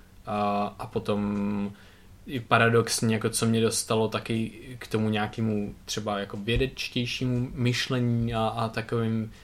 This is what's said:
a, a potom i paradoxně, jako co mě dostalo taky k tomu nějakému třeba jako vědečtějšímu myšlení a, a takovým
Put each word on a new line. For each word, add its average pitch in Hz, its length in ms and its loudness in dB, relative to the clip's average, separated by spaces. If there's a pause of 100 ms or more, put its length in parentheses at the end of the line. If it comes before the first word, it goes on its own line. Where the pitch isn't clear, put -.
(260)
a, 104 520 0
a 120 80 -10
potom 101 840 -2 (540)
i 135 140 -6
paradoxně, 113 760 4
jako 110 160 0
co - 160 0
mě 113 140 4
dostalo 110 480 2
taky 113 440 -2 (260)
k - 80 -14
tomu 110 220 0
nějakému 107 680 0 (100)
třeba 104 340 -2
jako 101 180 -6
vědečtějšímu 123 1160 -2
myšlení 120 800 0
a, 110 120 2
a 113 220 -2
takovým 110 640 -2 (120)